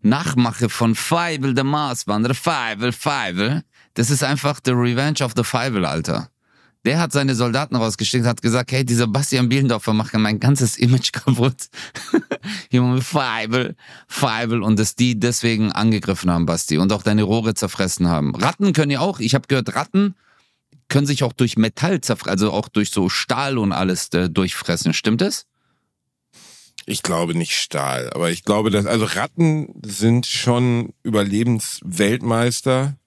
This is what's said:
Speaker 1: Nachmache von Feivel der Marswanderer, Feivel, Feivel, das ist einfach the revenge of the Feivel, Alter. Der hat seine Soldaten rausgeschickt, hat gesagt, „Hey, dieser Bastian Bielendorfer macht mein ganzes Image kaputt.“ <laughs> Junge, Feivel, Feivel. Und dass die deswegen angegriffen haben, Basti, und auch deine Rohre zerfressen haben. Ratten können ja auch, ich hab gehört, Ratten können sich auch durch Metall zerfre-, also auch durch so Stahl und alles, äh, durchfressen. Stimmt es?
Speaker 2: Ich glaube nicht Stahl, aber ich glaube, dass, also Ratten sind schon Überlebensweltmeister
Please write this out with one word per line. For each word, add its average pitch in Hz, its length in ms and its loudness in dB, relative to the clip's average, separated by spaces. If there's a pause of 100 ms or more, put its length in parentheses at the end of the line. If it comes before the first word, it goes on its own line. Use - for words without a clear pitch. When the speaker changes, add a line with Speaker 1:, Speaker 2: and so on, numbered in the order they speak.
Speaker 1:
Nachmache 123 680 0
von 113 260 0
Feivel 156 600 -2
der 135 80 0
Marswanderer, 127 720 -2
Feivel, 120 560 -2
Feivel, 117 720 -2 (320)
das 113 140 0
ist 139 140 2
einfach 143 400 0
the 131 80 2
revenge 123 520 0
of 120 120 -4
the 240 80 2
Feivel, 117 420 0
Alter. 76 440 -4 (560)
Der 135 140 2
hat 165 120 0
seine 139 240 2
Soldaten 123 400 0
rausgeschickt, 113 500 0
hat 120 160 0
gesagt, 123 300 0
„Hey, 131 140 0
dieser 120 220 2
Bastian 123 420 0
Bielendorfer 120 440 0
macht 107 200 0
mein 107 260 0
ganzes 131 380 2
Image 127 340 2
kaputt.“ 127 560 0 (460)
<laughs> - 580 -4
Junge, 123 300 2
Feivel, 123 760 -2 (320)
Feivel. 117 560 0
Und 107 160 4
dass 107 160 0
die 123 240 2
deswegen 113 540 0
angegriffen 98 580 0
haben, 85 140 2
Basti, 82 320 0
und 95 160 4
auch 104 100 -2
deine 107 200 4
Rohre 110 300 0
zerfressen 92 540 -2
haben. 73 260 0
Ratten 185 380 0
können 143 200 2
ja 135 100 0
auch, 190 180 -2
ich 117 160 0
hab 131 140 0
gehört, 131 260 0
Ratten 190 400 -2 (720)
können 139 180 2
sich 139 180 -2
auch 117 100 -2
durch - 240 0
Metall 135 420 0
zerfre-, - 300 -4
also 98 220 2
auch 104 180 -2
durch 104 220 0
so 95 180 2
Stahl 135 480 -2
und 101 160 0
alles, 92 400 0
äh, 90 160 2
durchfressen. 90 640 0
Stimmt 113 280 0
es? - 260 -2 (1400)
Speaker 2:
Ich - 180 -6
glaube 85 320 -2
nicht 82 200 -2
Stahl, 67 580 -4
aber 85 180 -2
ich 85 140 -6
glaube, 107 260 2
dass, 101 160 2
also 110 180 2
Ratten 156 680 0 (100)
sind 113 400 2
schon 120 680 0 (100)
Überlebensweltmeister 113 1900 0 (120)